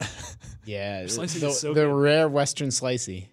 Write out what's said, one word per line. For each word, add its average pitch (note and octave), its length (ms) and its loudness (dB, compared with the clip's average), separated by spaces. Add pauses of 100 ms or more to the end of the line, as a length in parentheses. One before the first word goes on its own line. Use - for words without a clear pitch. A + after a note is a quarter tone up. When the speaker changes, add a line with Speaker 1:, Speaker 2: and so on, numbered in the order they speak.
Speaker 1:
<laughs> - 100 -8 (580)
Speaker 2:
Yeah, G2+ 380 -6
Speaker 1:
Slicing D#3+ 360 -4
Speaker 2:
the, D3 80 0
Speaker 1:
is C#3 100 -2
so D3+ 140 -4
Speaker 2:
the D3+ 120 6
Speaker 1:
good. C#3+ 80 2
Speaker 2:
rare D3 340 6
Western C#3+ 420 0
slicey. A#2 640 -4